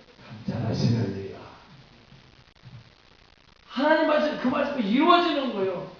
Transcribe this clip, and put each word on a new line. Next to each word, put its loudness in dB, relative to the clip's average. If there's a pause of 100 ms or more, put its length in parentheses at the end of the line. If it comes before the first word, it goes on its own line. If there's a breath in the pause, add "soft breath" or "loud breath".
(280)
감찰하시느니라. -4 (2250)
하나님 2
말씀, 2
그 -2
말씀이 -2
이루어지는 4
거예요. -4